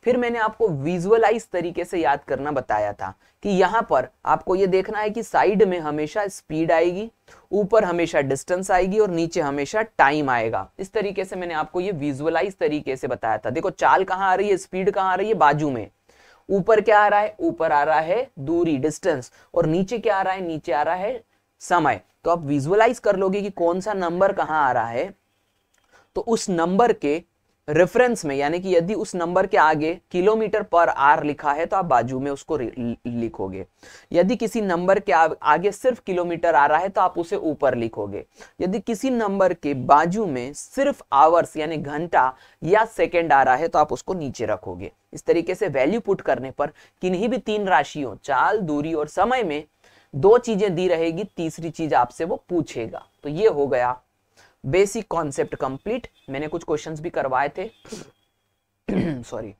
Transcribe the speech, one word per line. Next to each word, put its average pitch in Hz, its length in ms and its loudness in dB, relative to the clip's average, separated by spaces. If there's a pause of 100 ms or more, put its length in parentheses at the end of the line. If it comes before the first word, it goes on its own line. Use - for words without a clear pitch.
फिर 247 140 2
मैंने 240 220 -2
आपको 220 280 0
विजुअलाइज 180 800 2
तरीके 175 360 -4
से 180 140 -4
याद 143 240 0
करना 139 280 -4
बताया 107 420 -2
था 95 200 -10 (300)
कि 202 60 -4
यहाँ 185 400 2
पर 131 180 2 (180)
आपको 160 300 0
ये 196 120 2
देखना 190 320 0
है 214 100 -2
कि 220 140 -8
साइड 185 400 4
में 185 160 2
हमेशा 165 480 -4
स्पीड 160 440 -4
आएगी, 175 400 2 (400)
ऊपर 208 320 4
हमेशा 170 380 0
डिस्टेंस 180 500 -2
आएगी 190 280 2
और 208 100 4
नीचे 165 320 -2
हमेशा 143 400 -2
टाइम 147 480 2
आएगा। 113 380 -2 (120)
इस 190 140 -12
तरीके 196 320 -4
से 185 100 -12
मैंने 175 180 -8
आपको 156 280 -4
ये 190 100 -4
विजुअलाइज 160 680 -4
तरीके 147 380 -2
से - 120 -8
बताया 117 300 -2
था। - 120 -6
देखो, 156 200 -2
चाल 165 340 2
कहाँ 185 280 -2
आ - 40 4
रही 196 140 -2
है, 190 80 2
स्पीड 185 340 -4
कहाँ 190 200 0
आ 185 40 0
रही 196 120 -2
है, 220 60 0
बाजू 151 380 4
में। 117 180 -8 (600)
ऊपर 202 320 4
क्या 208 180 6
आ 208 80 6
रहा 208 120 4
है, 214 200 -4
ऊपर 160 320 0
आ 143 120 4
रहा 151 160 2
है 175 400 -2
दूरी, 165 380 -2
डिस्टेंस, 151 540 -2 (220)
और 170 120 2
नीचे 190 340 -2
क्या 208 180 0
आ 190 40 0
रहा 185 120 -2
है, 190 80 -6
नीचे 165 300 -6
आ 151 100 0
रहा 160 140 0
है 220 280 -6 (380)
समय। 151 400 0 (220)
तो 165 80 2
आप 175 120 0
विजुअलाइज 170 560 2
कर 208 160 2
लोगे 190 260 0
कि 202 80 -6
कौन 175 320 0
सा 208 120 -4
नंबर 185 400 0
कहाँ 156 340 0
आ 127 40 2
रहा 117 160 0
है, 135 260 -4 (1000)
तो 180 60 -4
उस 226 280 -2
नंबर 185 440 2
के 151 300 -2 (440)
रेफरेंस 185 580 2
में, 139 100 -2
यानी 147 240 0
कि 185 160 0
यदि 170 180 2
उस 208 220 -6
नंबर 180 320 0
के 202 100 2
आगे 156 420 2 (160)
kilometer 214 460 2 (120)
per 170 140 6
hour 147 360 4
लिखा 147 280 -2
है 151 140 0
तो 190 120 -2
आप 190 80 0
बाजू 131 340 0
में 139 120 -4
उसको 139 240 -6
रि-, 120 400 -6 (100)
लिखोगे। 107 600 -6 (460)
यदि 185 240 2
किसी 220 260 -4
नंबर 190 380 2
के 196 120 -4
आ-, 160 220 4 (100)
आगे 170 280 2
सिर्फ 240 280 -2
किलोमीटर 170 560 0
आ 143 100 6
रहा 151 140 4
है 190 100 -2
तो 202 120 0
आप 180 160 0
उसे 170 180 -4
ऊपर 139 400 0
लिखोगे। 107 500 -6 (360)
यदि 185 180 -2
किसी 233 300 -4
नंबर 196 440 0
के 147 200 -4
बाजू 165 520 2
में 131 280 -6
सिर्फ - 500 -4 (100)
आवर्स 160 440 4
यानी 156 200 -4
घंटा 147 560 -2 (300)
या 208 220 4
सेकंड 170 480 0
आ 139 100 6
रहा 127 120 4
है 160 120 -2
तो 170 120 0
आप 151 140 2
उसको - 200 -8
नीचे 135 320 -6
रखोगे। 95 460 -6 (220)
इस - 120 -16
तरीके 170 300 2
से 196 120 -2
वैल्यू 147 320 2
पुट 196 220 -2
करने 131 300 -2
पर 143 200 -4 (300)
किन्हीं 185 280 0
भी 254 80 -2
तीन 208 300 -4
राशियों, 147 480 0
चाल, 143 440 0
दूरी 151 340 -4
और 151 140 -2
समय 233 360 0
में 156 200 -4 (500)
दो 185 240 6
चीजें 214 380 0
दी 180 120 0
रहेगी, 165 360 0
तीसरी 165 460 -8
चीज 160 240 -4
आपसे 131 320 0
वो - 240 -6
पूछेगा। 127 580 -6 (160)
तो 143 60 -8
ये 175 180 2
हो 143 200 2
गया 123 340 -2 (600)
बेसिक 196 440 0
कॉन्सेप्ट 156 480 -4
कंप्लीट। 147 520 -6 (220)
मैंने 139 180 -8
कुछ 165 160 -8
क्वेश्चंस 156 360 -6
भी 160 100 -8
करवाए 139 480 -2
थे, 196 120 -8 (1200)
<clears throat> 175 340 -4
सॉरी। 113 360 -12